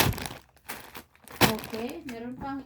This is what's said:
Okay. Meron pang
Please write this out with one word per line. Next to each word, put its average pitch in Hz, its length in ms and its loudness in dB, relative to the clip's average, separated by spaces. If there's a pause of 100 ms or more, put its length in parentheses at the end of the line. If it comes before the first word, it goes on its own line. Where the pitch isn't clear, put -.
(1400)
Okay. 226 680 2
Meron 240 280 -6
pang 269 300 -4